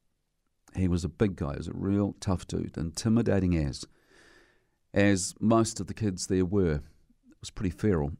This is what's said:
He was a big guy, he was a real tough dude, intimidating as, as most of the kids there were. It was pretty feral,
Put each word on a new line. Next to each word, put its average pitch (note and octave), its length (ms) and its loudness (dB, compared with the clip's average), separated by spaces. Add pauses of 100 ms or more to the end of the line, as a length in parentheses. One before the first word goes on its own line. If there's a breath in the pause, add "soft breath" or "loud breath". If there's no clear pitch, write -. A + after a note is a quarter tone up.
(760)
He F#2 140 0
was F2 160 0
a F#2 40 -4
big F#2+ 280 0
guy, C#2+ 160 -6
he C2+ 60 -8
was D#2 100 -10
a - 60 -8
real G2 460 -2
tough F#2 260 -2
dude, - 320 -6
intimidating G2+ 760 2
as, C#2+ 280 -2 (1080 soft breath)
as G2+ 440 2
most A2 400 2
of F#2+ 80 -6
the G2 80 -10
kids G2 320 -4
there F#2 200 2
were. F2 300 2 (540)
It - 100 -20
was - 100 -14
pretty F2+ 260 -6
feral, D#2+ 440 0